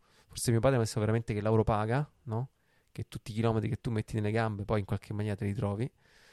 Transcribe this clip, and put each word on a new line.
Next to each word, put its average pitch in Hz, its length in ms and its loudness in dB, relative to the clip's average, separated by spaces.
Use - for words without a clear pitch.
Forse - 140 2
mio 113 80 4
padre 135 180 4
mi 117 60 2
ha - 20 2
insegnato 107 260 0
veramente 117 220 0
che 104 60 0
il 98 40 -4
lavoro 110 200 4
paga, 110 440 0
no? 117 240 -4
Che - 160 -10
tutti - 240 -12
i - 20 -10
chilometri 113 360 2
che 120 120 -4
tu - 80 -4
metti 110 240 -2
nelle 107 160 0
gambe 110 360 0
poi 110 160 2
in 95 40 -6
qualche - 280 -4
maniera 104 220 -2
te 101 100 -6
li 101 80 -2
trovi. 104 380 -2